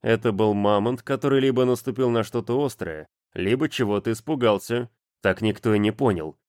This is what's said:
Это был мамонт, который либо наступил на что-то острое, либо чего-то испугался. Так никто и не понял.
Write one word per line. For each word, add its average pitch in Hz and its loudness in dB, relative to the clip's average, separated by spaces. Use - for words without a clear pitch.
Это 113 2
был 107 2
мамонт, 104 2
который 135 0
либо 127 2
наступил 123 0
на 117 0
что-то 123 -4
острое, 82 -8
либо 123 0
чего-то 104 -2
испугался. 120 -2
Так 95 0
никто 107 0
и 104 2
не 104 2
понял. 95 -2